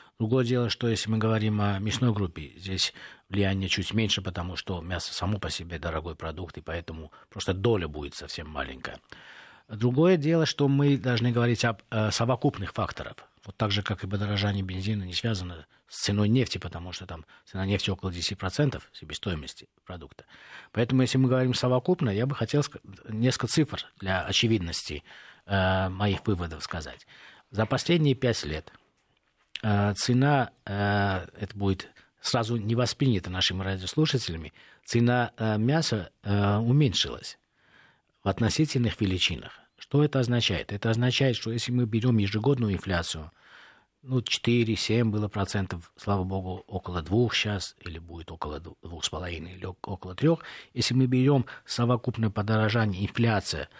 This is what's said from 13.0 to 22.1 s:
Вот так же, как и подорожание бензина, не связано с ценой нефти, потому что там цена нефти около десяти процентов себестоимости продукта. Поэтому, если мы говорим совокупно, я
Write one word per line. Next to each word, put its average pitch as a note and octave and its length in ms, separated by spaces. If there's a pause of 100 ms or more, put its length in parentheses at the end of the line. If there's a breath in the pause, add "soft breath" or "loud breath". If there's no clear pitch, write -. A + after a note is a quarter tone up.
Вот - 100
так G#2 160
же, G2+ 120
как - 200
и G#2 40
подорожание G2+ 560
бензина, F#2+ 400
не F2+ 100
связано F2+ 520 (220 soft breath)
с - 160
ценой G#2 260
нефти, A#2 300
потому F2+ 320
что F#2 140
там D#2+ 200 (200 soft breath)
цена F#2+ 200
нефти G2+ 240
около F#2 240
десяти F2 220
процентов B2+ 580
себестоимости D#2 760 (160)
продукта. D#2+ 420 (460 loud breath)
Поэтому, B2 300
если B2+ 160
мы C3 100
говорим B2+ 260
совокупно, B2+ 560
я G#2+ 180